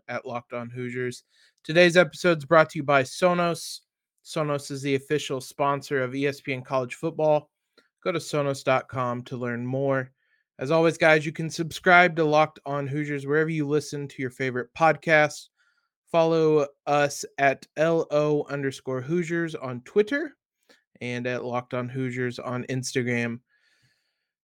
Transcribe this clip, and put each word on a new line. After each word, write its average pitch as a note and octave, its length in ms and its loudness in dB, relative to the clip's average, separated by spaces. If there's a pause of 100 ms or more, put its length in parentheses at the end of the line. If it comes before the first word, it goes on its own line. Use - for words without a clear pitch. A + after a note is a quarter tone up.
at B2 180 -8
Locked A#2+ 280 -10
On A#2+ 180 -8
Hoosiers. B2 540 -8 (380)
Today's E3+ 360 6
episode E3+ 400 4
is C#3 80 -10
brought D#3+ 240 6
to - 80 -10
you D3 40 -4
by C#3 200 4
Sonos. F3 800 -2 (440)
Sonos D3 460 -4
is C#3 100 -8
the C#3 140 0
official C3+ 480 -2
sponsor C#3+ 600 -2
of B2+ 120 -4
E C#3 120 -2
S C3+ 140 -4
P C#3 140 -6
N B2+ 80 -8
College C3 320 -4
Football. D3+ 560 0 (520)
Go F#3 100 -2
to E3 60 -2
sonos C#3+ 460 -4
dot C3 240 2
com B2 360 -4
to C3 120 -10
learn A#2+ 300 -6
more. C3+ 440 -2 (480)
As C3 120 -4
always, E3 260 2
guys, D#3 300 4
you D#3+ 60 -6
can D#3+ 180 -6
subscribe F3 640 4
to E3 80 2
Locked D3+ 400 2
On C#3+ 220 -6
Hoosiers C#3+ 400 -6
wherever D#3 240 0
you D#3 180 -2
listen D3 400 -4
to C#3 140 -12
your B2+ 80 -4
favorite B2 420 -6
podcasts. D#3 760 2 (640)
Follow D#3+ 560 4 (200)
us C#3+ 400 0 (100)
at C#3 300 2 (100)
L E3 340 2
O D3 380 0
underscore C3+ 540 -6
Hoosiers E3 520 -4
on B2+ 280 -10
Twitter C#4+ 520 -2 (680)
and B2 240 -6
at B2 180 -4
Locked B2 300 -6
On B2+ 160 -6
Hoosiers B2+ 480 -4
on B2 260 -6
Instagram. A#2+ 760 -4 (1040)